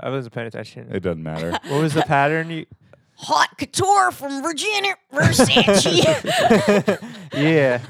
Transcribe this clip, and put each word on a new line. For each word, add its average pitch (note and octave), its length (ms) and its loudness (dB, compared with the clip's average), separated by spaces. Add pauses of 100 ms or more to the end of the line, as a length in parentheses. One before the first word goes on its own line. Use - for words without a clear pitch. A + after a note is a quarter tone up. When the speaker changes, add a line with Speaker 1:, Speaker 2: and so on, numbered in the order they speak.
Speaker 1:
I B2+ 80 -8
wasn't B2+ 240 -8
paying A#2 140 -8
attention. A2+ 440 -14
Speaker 2:
It G2 100 -4
doesn't E2+ 220 -4
matter. D#2+ 280 -6
Speaker 1:
<laughs> - 180 -6
What C#3+ 120 0
was D#3 120 0
the D#3 80 2
pattern? D3+ 480 0
You D#3+ 160 -10 (520)
Speaker 3:
Haute - 400 -2
couture F#4 540 2
from C#4 300 -8
Virginia, F#4+ 540 -4 (180)
Versace. G#3+ 1900 2 (280)
Speaker 1:
<laughs> - 60 -12
Yeah. C#3 560 2